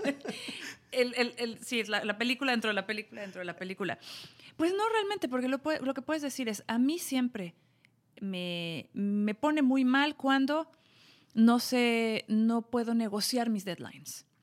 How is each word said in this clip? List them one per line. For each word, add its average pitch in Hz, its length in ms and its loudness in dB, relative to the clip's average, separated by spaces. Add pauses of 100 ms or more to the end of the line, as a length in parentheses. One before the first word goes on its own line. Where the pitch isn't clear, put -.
(920)
El, 247 240 0
el, 240 220 0
el, 233 260 -6
sí, 240 160 -2
es 208 100 -4
la, 208 160 -2
la 208 140 -2
película 247 320 0
dentro 226 180 0
de 208 60 0
la 190 100 -2
película 214 360 -8
dentro 190 180 -10
de 180 60 -8
la 170 100 -8
película. 185 420 -6 (600)
Pues 330 160 2
no 403 160 0
realmente, 415 380 0
porque 254 200 -2
lo 269 100 0
pue-, 302 240 -2
lo 269 140 -2
que 269 80 -6
puedes 311 180 -2
decir 262 280 -4
es, 208 180 -6
a 226 100 0
mí 277 220 2
siempre 240 560 -2 (680)
me, 175 720 -4
me 208 400 0
pone 302 300 2
muy 262 220 4
mal 277 300 4
cuando 269 540 2 (640)
no 233 260 8
sé, 233 680 2
no 226 340 4
puedo 233 320 0
negociar 233 560 0
mis 202 160 -2
deadlines. 147 600 -10 (160)